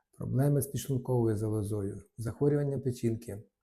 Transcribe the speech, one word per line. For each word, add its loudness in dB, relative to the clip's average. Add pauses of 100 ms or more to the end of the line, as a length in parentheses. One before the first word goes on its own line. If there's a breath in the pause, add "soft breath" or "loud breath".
(160)
проблеми 2
з -2
підшлунковою 0
залозою, -2 (160)
захворювання 0
печінки, -2 (200)